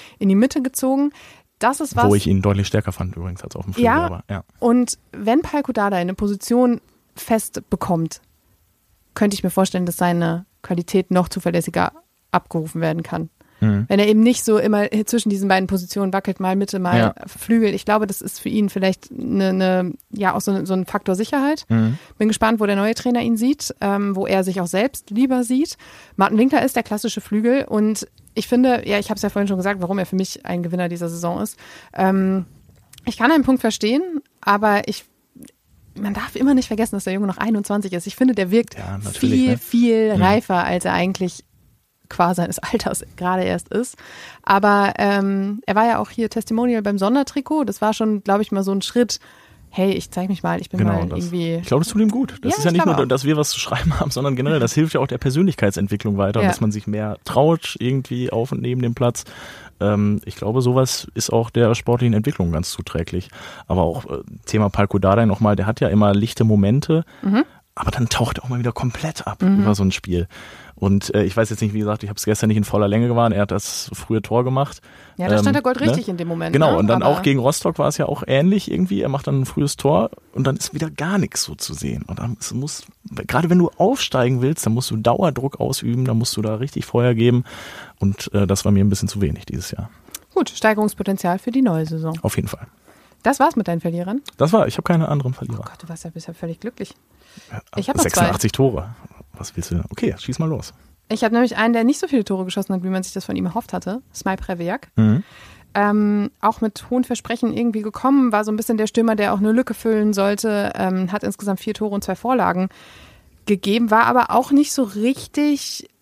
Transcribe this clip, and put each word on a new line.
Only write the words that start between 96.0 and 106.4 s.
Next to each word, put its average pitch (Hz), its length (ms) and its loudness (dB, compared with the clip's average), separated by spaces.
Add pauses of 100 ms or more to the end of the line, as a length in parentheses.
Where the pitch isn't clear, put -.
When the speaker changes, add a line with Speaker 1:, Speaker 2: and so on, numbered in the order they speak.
Speaker 1:
ja 165 40 -14
bisher 165 240 -14
völlig 165 260 -10
glücklich. - 360 -10 (560)
Speaker 2:
Ja, - 100 -10 (160)
Speaker 1:
Ich 196 100 -4
hab 269 100 -2
noch 349 40 2
zwei. 285 80 2
Speaker 2:
sechsundachtzig - 420 2
Tore. 113 440 0 (420)
Was - 180 -12
willst 85 160 -6
du 87 40 0
denn? 85 140 -2
Okay, - 280 -2
schieß - 220 -8
mal 160 100 -2
los. - 240 -8 (340)
Speaker 1:
Ich 220 160 -4
hab 220 80 2
nämlich 233 240 2
einen, 226 180 2
der 226 100 2
nicht 262 160 2
so 381 80 -4
viele 262 180 2
Tore 185 200 -4
geschossen 190 280 -4
hat, 180 100 -2
wie 185 60 -4
man 185 140 -2
sich - 100 -12
das 190 120 -8
von - 100 -6
ihm 185 100 -2
erhofft 185 280 -6
hatte. 185 280 -6 (120)
Smaj 190 240 -4
Prevejak. 175 600 -6
Speaker 2:
Mhm. 110 260 4 (500)
Speaker 1:
Ähm, 208 580 2 (100)